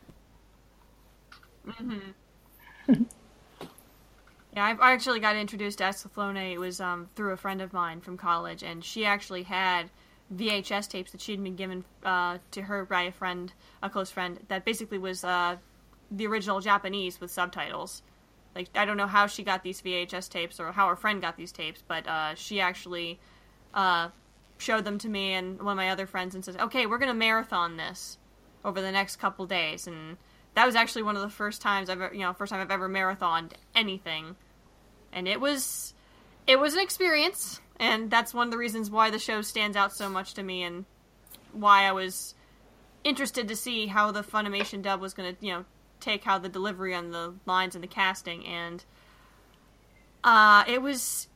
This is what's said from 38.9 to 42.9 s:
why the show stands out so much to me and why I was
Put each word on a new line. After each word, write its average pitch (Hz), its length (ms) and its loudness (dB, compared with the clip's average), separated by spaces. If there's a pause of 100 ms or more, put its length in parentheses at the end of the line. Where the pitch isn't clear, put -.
why 220 180 6
the 214 80 -2
show 220 240 -2
stands 208 360 0
out 202 160 4
so 202 160 -6
much 190 240 -4
to 202 100 -8
me 185 200 -4
and 175 200 -6 (680)
why 202 320 10
I 196 80 4
was 185 420 -4 (720)